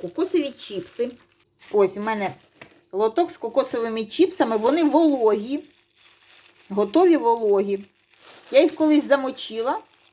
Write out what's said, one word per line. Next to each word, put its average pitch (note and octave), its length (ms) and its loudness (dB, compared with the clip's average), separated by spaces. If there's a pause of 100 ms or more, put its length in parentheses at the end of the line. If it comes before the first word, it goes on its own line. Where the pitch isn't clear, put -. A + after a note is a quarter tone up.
кокосові D#4 500 -4
чіпси. G#3 580 -10 (640)
Ось G3+ 260 0
у G3+ 40 -10
мене G#3 320 -6 (580)
лоток A3 400 -2
з - 60 -18
кокосовими A3+ 680 -4
чіпсами, C4 520 0
вони C#4 260 2
вологі, C4 760 2 (1080)
готові C#4 480 2
вологі. G#3 600 0 (720)
Я C4+ 100 8
їх E4 140 2
колись D4+ 320 2
замочила, C4 720 -2 (340)